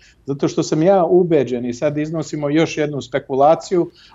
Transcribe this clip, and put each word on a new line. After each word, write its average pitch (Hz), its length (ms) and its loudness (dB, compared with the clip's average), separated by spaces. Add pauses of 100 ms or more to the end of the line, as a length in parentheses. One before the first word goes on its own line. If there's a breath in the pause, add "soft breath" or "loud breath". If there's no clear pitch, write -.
(260 soft breath)
zato 143 220 -2
što - 160 -2
sam 156 200 0
ja 185 220 4
ubeđen 147 600 2
i 120 80 -4
sad 147 240 -4
iznosimo 151 520 -6
još 156 280 0
jednu 147 240 -4
spekulaciju, 156 880 0 (260 soft breath)